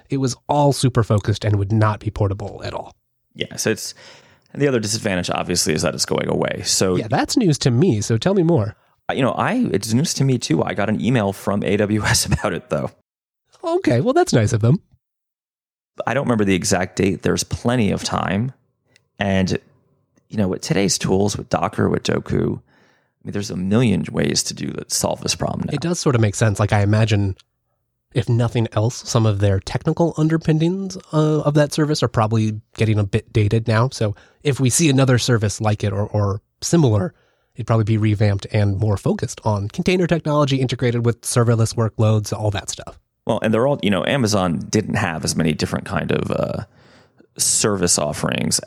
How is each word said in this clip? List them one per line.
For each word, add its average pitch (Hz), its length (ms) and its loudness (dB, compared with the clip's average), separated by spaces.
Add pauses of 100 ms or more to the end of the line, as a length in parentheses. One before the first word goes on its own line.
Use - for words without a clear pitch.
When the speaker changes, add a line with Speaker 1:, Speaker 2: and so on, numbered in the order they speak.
(100)
Speaker 1:
It 139 60 -2
was 135 200 -2 (120)
all 143 240 4
super 123 320 0
focused 104 400 0
and 104 120 2
would 98 160 -2
not 107 280 2
be 107 100 -6
portable 98 540 -4
at - 100 -8
all. - 180 -12 (420)
Speaker 2:
Yeah, - 200 -8
so - 160 -2
it's, - 240 -6 (580)
and - 80 -10
the 143 80 2
other 127 120 2
disadvantage, 101 500 -4
obviously, 85 440 -2
is 78 80 -2
that 78 120 0
it's - 120 -4
going 71 220 -2
away. 78 360 -2
So 92 320 0
Speaker 1:
Yeah, 110 120 -4
that's 190 280 -2
news 190 220 2
to 139 120 2
me. 120 300 2
So 113 180 0
tell 185 160 0
me 196 80 4
more. 143 320 0 (340)
Speaker 2:
Uh, 87 60 -4
you 262 80 0
know, 117 100 2
I, 202 400 0
it's 107 200 -2
news 135 220 2
to 135 100 0
me, 131 140 2
too. - 260 0
I 90 100 -2
got 101 140 -2
an 101 120 0
email 101 320 0
from 101 300 -4
A 98 140 0
W 104 280 0
S 113 220 0
<laughs> 95 60 -2
about 101 200 -2
it, - 180 -8
though. 69 200 -2 (760)
Speaker 1:
Okay, 330 360 2
well, 240 140 0
that's 349 180 2
nice 110 200 2
of 107 80 0
them. 120 200 4 (1300)
Speaker 2:
I 117 80 -2
don't 139 100 0
remember 113 200 2
the 98 100 4
exact 92 420 0
date. 95 260 0
There's 87 200 0
plenty 120 480 0
of 87 140 -4
time. 95 480 -2 (680)
And, 95 400 0 (720)
you - 80 -12
know, 208 100 0
with - 140 -4
today's 180 380 -2
tools, 98 380 0
with - 120 -12
Docker, 92 400 0
with - 160 -2
Doku, - 540 -2
I - 20 -14 (640)
mean, 101 80 -10
there's 101 180 -6
a 92 60 -8
million 98 560 2
ways 80 320 -2
to - 100 -8
do - 180 -8
that, - 200 -10
solve - 300 -2
this - 120 -4
problem - 320 -4
now. - 80 -6
Speaker 1:
It 139 60 -6
does 170 180 -4
sort 143 160 0
of 113 60 2
make 107 140 0
sense. 107 260 0
Like, 104 120 0
I 104 100 4
imagine, 104 520 2 (800)
if - 140 -2
nothing 117 440 2
else, - 360 -2
some 110 180 2
of 101 140 2
their 101 180 2
technical - 580 -2
underpinnings, 165 800 0 (160)
uh, 156 280 2
of 147 140 0
that 147 180 4
service 151 300 0
are 123 60 2
probably 110 520 0 (140)
getting 110 240 2
a 104 60 2
bit - 280 -4
dated 113 340 2
now. 117 220 2
So 107 260 -2 (280)
if 135 180 -2
we 131 100 4
see 160 200 4
another 131 280 4
service 110 440 0
like 107 200 0
it 101 120 -2
or, 104 140 -2
or 101 340 0 (180)
similar, 147 540 2 (400)
it'd 113 120 -8
probably 113 180 2
be 110 120 2
revamped 104 560 2
and 101 240 2
more 104 220 0
focused - 460 -4
on 104 240 -2
container 180 380 0
technology 143 540 0
integrated 120 460 0
with 117 160 0
serverless 113 520 2
workloads, 110 640 0
all 107 120 0
that 101 180 -4
stuff. - 320 -12 (260)
Speaker 2:
Well, 113 160 0
and 110 100 2
they're 113 140 4
all, 143 160 0
you 104 80 2
know, 95 160 0
Amazon 101 600 2
didn't 107 260 0
have 90 300 -2
as 90 100 -2
many 80 180 2
different - 320 -4
kind - 280 -4
of, - 180 -2
uh, - 340 -4 (720)
service 95 640 0
offerings - 680 -2